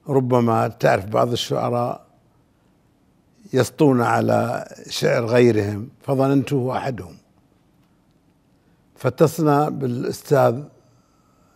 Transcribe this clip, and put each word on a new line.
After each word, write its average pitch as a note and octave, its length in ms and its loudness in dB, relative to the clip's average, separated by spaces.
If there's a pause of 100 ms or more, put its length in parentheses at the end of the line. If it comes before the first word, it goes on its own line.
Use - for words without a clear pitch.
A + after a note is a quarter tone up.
ربما A#2+ 600 2
تعرف A#2 380 0
بعض A#2+ 260 0
الشعراء A#2+ 760 -4 (1500)
يسطون C3 500 2
على A2+ 640 0 (200)
شعر C#3 380 -2
غيرهم، A2 640 2 (140)
فظننته C3+ 720 0
أحدهم. F#2 400 -8 (1800)
فاتصلنا D3 720 0
بالأستاذ C3 960 -2 (920)